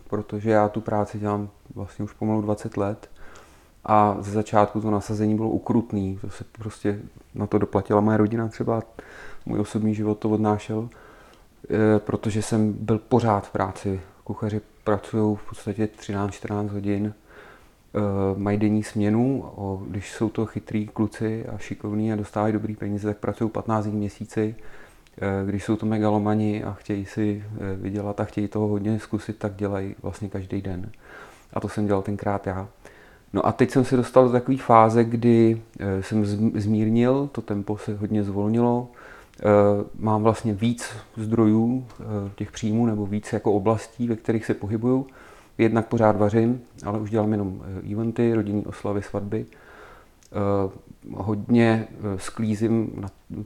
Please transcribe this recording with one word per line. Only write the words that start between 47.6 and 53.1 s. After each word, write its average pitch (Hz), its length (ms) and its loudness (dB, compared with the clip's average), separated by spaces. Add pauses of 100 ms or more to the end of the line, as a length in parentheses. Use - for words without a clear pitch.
eh, 95 280 -10
eventy, 117 420 0
rodinný 104 320 0
oslavy, 101 360 -4
svatby. 107 440 -6 (840)
Eh, 101 380 0 (460)
hodně, 110 720 2
eh, 98 280 -6
sklízím 110 840 -2
na, 101 80 -8 (380)